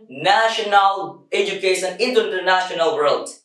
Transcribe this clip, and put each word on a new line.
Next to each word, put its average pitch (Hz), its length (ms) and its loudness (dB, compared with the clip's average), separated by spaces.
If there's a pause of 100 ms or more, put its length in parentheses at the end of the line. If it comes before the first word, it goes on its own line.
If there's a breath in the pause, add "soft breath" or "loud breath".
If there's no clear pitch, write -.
national 196 1200 0
education 185 680 -2
into 226 280 0
international 180 680 0
world. 147 340 0 (160)